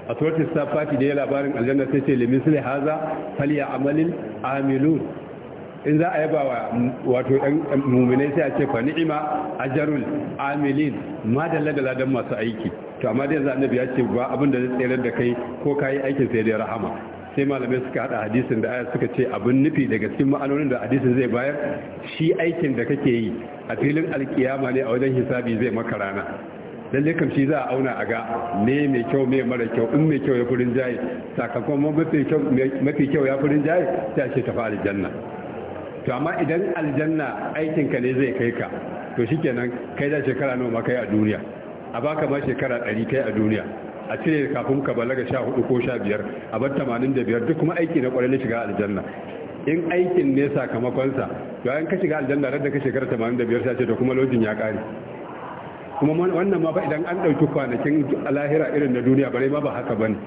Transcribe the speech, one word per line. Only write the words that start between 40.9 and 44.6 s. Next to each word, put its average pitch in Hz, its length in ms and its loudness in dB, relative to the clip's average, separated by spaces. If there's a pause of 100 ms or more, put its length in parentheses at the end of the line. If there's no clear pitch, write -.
a 110 60 -4
duniya? 107 320 2 (560)
A 120 60 -4
baka 151 260 0
ma 135 180 0
shekara 127 400 0
ɗari 107 240 0
kai 127 160 2
a 110 60 -2
duniya. 107 320 2 (460)
A - 120 -4
cire 151 320 2
kafin 135 300 0